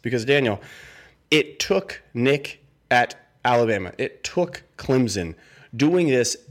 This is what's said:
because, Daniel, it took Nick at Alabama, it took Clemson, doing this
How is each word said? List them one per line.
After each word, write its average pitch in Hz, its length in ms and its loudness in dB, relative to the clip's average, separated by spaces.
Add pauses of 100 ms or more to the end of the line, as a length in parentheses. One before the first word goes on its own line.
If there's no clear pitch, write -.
because, 117 240 -4
Daniel, 131 360 2 (720)
it - 280 0
took - 420 -4 (120)
Nick 139 500 -2 (280)
at 120 240 2 (300)
Alabama, 113 520 0
it - 260 -8
took - 400 -6 (140)
Clemson, 101 580 -2 (400)
doing 160 320 2
this 123 300 2 (140)